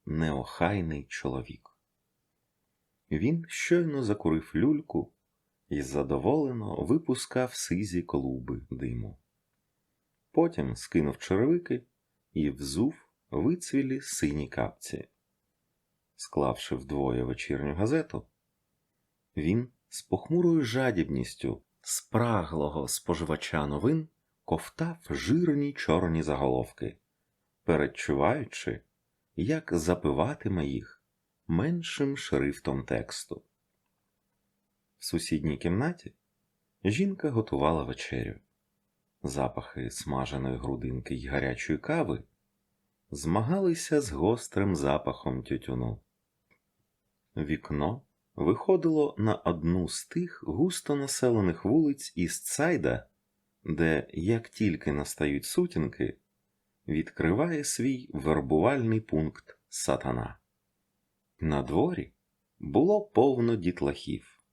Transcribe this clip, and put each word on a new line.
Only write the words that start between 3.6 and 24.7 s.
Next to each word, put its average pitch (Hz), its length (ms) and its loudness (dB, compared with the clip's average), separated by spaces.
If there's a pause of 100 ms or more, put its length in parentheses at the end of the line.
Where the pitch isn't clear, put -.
закурив 80 520 0
люльку 147 580 0 (560)
і 73 140 -2
задоволено 90 1000 0
випускав 127 720 0
сизі 87 480 -2
клуби 67 680 -4
диму. 60 500 -6 (1080)
Потім 113 460 0
скинув 73 420 0
черевики 123 680 0 (460)
і 76 180 0
взув 69 440 0 (360)
вицвілі 139 720 0
сині 73 480 -2
капці. - 600 -6 (1080)
Склавши - 600 -4
вдвоє 65 480 -2
вечірню 69 500 -4
газету, 120 540 -2 (1080)
він 104 360 0 (180)
з - 120 -12
похмурою 170 600 2
жадібністю 85 1000 0 (180)
спраглого 80 1080 -2
споживача 80 800 -2
новин 127 420 0 (360)
ковтав - 640 -4